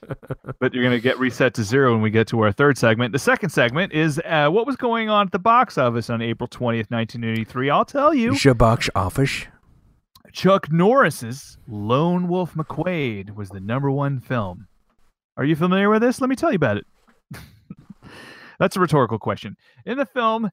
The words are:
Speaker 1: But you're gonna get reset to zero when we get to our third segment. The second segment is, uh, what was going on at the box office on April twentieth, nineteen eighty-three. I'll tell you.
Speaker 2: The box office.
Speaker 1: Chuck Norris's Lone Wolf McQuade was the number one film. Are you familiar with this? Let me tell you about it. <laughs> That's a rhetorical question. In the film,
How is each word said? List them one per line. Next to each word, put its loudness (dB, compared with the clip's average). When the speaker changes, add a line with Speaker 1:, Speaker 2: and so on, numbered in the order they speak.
Speaker 1:
But 0
you're -2
gonna 2
get 0
reset 0
to -2
zero 2
when 2
we 2
get 2
to 0
our 2
third 2
segment. 2
The 0
second 0
segment 0
is, 0
uh, 2
what 0
was -4
going -2
on 2
at -10
the 0
box 2
office 0
on -2
April -4
twentieth, -4
nineteen -4
eighty-three. -2
I'll 2
tell 0
you. 2
Speaker 2:
The 6
box 2
office. -2
Speaker 1:
Chuck 2
Norris's 0
Lone 0
Wolf -4
McQuade -4
was -12
the -14
number -2
one -2
film. -6
Are -4
you 2
familiar 2
with 4
this? 0
Let 0
me -2
tell 0
you 0
about 0
it. -12
<laughs> -16
That's 0
a 0
rhetorical 2
question. -6
In -6
the -2
film, -2